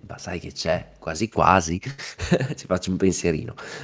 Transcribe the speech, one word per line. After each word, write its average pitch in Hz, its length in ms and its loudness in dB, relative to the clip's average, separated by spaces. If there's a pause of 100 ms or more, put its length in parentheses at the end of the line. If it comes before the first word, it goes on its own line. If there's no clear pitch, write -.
ma - 100 -14
sai 90 220 -8
che - 140 -10
c'è, - 460 -2
quasi 82 300 -4
quasi." 87 520 4
<laughs> - 720 -2
Ci - 120 -12
faccio 90 260 -2
un 92 40 0
pensierino. 87 580 0 (300)